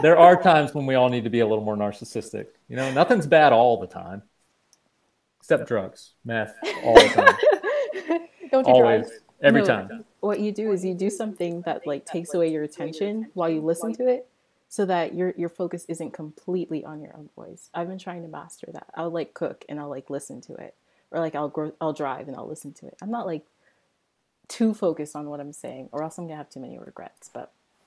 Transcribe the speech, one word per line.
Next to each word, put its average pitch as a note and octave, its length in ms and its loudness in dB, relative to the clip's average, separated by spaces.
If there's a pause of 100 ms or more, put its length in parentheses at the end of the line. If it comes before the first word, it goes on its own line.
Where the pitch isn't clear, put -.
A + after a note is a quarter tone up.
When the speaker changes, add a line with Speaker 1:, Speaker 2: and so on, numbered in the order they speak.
Speaker 1:
there E3 140 8
are F3+ 240 10
times D#3 320 4
when C#3 140 -4
we C3 80 0
all B2+ 140 6
need B2 160 -2
to A2+ 60 -4
be A#2 100 2
a A2 80 4
little G#2+ 160 0
more G#2+ 100 -2
narcissistic. G#2 720 -6 (220)
You B2 80 -12
know, C3 160 -2
nothing's E3 340 4
bad D3+ 260 8
all A#2 280 6
the F#2 80 -10
time. F2+ 340 -14 (1160)
Except - 260 0
drugs, - 460 -6 (120)
meth, A2+ 300 -4 (300)
all A#2 100 4
the C5 140 12
time. G#4 1200 0 (100)
Speaker 2:
<laughs> E4+ 140 -18
Don't C4 120 2
do B3 80 4
Speaker 1:
Always, A#2 340 6
Speaker 2:
drugs. - 140 -20 (220)
Speaker 1:
every C#3+ 200 6
Speaker 3:
No, - 40 0
Speaker 1:
time. A2 380 -4 (160)
Speaker 3:
what G3+ 180 -2
you G#3 140 -4
do G#3+ 180 -4
is F#3 140 -2
you F#3 100 -4
do F#3+ 160 -2
something F3 520 -6
that, - 220 -6
like, C#3+ 220 -6
takes F3 280 -8
away E3 180 0
your D3+ 100 -4
attention G3 720 -8
while E3 160 -2
you D#3 100 -2
listen E3+ 340 -4
to B3+ 120 -4
it, B3+ 220 0 (400)
so G3+ 180 -2
that F3 300 -2
your, F3+ 200 -2
your E3+ 120 -6
focus F3 400 -8
isn't E3 240 -10
completely D#3+ 720 -8
on D3+ 180 -16
your - 140 -20
own D3+ 180 -20
voice. - 400 -20
I've F3 140 -6
been F#3+ 100 -12
trying F3+ 240 -14
to E3 60 -16
master D#3+ 440 -18
that. - 220 -18
I'll, E3 160 -6
like, E3 240 -8
cook - 340 -8
and D3 120 -10
I'll, D3 100 -12
like, C3+ 180 -12
listen C#3 340 -10
to - 120 -18
it, - 220 -18 (340)
or, - 80 -6
like, D#3 160 -4
I'll D3 140 -4
gro-, D3+ 320 -8
I'll D#3 120 -2
drive C#3+ 360 -8
and C3 80 -14
I'll - 100 -14
listen D#3 280 -14
to - 120 -20
it. - 160 -20
I'm G3+ 80 -10
not, A#3 160 -8
like, D#3+ 180 -8 (1040)
too A3 260 0
focused D#3 420 -4
on D3 120 -10
what D3 120 -12
I'm C#3+ 120 -14
saying, C3 400 -16
or D3+ 100 -8
else D#3+ 160 -10
I'm F3 80 -12
gonna D#3 100 -14
have D3 140 -16
too C3+ 100 -18
many B2+ 180 -16
regrets. - 540 -20
But - 200 -16 (340)